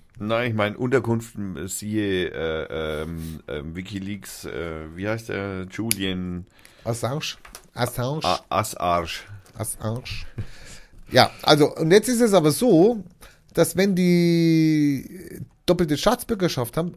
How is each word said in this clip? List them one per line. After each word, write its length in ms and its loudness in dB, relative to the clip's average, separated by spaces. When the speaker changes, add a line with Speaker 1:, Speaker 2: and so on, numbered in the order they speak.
Speaker 1:
Nein, 300 0
ich 60 -2
mein, 200 0
Unterkunft, 600 0
äh, 300 -8
siehe, 640 -2
äh, 760 -4
ähm, 440 -10
ähm, 280 -8
WikiLeaks, 720 -10
äh, 400 -8
wie 120 -6
heißt 220 -4
der? 400 -6
Julian 760 -4
Speaker 2:
Assange? 520 -4
Assange? 480 -4
Speaker 1:
A-, 160 0
Assange. 600 0
Speaker 2:
Assange. 460 -6
Ja, 180 6
also, 320 6
und 160 2
jetzt 180 6
ist 120 2
es 120 4
aber 160 6
so, 540 4
dass 240 2
wenn 180 2
die 1500 2
doppelte 300 2
Staatsbürgerschaft 760 -2
haben 220 -4